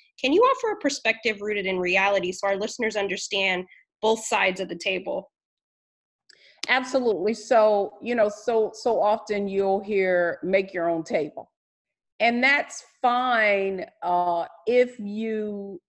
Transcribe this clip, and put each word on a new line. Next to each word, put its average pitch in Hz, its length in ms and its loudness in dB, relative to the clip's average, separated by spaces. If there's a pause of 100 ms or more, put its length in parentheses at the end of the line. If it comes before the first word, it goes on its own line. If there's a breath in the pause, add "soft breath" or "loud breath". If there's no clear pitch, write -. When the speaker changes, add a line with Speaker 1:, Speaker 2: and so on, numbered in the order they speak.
(200 soft breath)
Speaker 1:
Can 262 140 0
you 381 80 6
offer 494 300 4
a 415 60 -4
perspective 226 640 -2
rooted 208 280 -4
in 185 120 0
reality 190 520 0
so 196 160 -4
our 196 100 0
listeners 220 380 -4
understand 190 680 -2 (360 soft breath)
both 226 240 0
sides 190 340 0
of 185 100 -6
the 180 60 -10
table? 190 560 -6 (1400 soft breath)
Speaker 2:
Absolutely. 240 680 0
So, 214 680 2
you 240 140 -4
know, 214 120 4
so, 220 460 0
so 226 260 0
often 208 480 0
you'll 196 340 0
hear, 185 640 0
"Make 190 300 0
your 170 160 -2
own 165 140 -2
table." - 480 -4 (680)
And 233 240 2
that's 285 400 0 (180)
fine, 214 840 2 (180)
uh, 175 420 0 (220)
if 247 320 2
you 208 880 -6